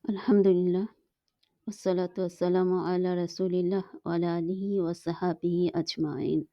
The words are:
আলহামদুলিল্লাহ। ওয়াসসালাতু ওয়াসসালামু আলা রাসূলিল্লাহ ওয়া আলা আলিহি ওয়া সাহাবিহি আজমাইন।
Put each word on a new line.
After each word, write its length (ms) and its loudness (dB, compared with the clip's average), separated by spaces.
আলহামদুলিল্লাহ। 720 4
ওয়াসসালাতু 1400 -6
ওয়াসসালামু 580 2
আলা 360 0
রাসূলিল্লাহ 680 0
ওয়া 100 -2
আলা 200 0
আলিহি 440 -2
ওয়া 140 0
সাহাবিহি 800 -2
আজমাইন। 800 -2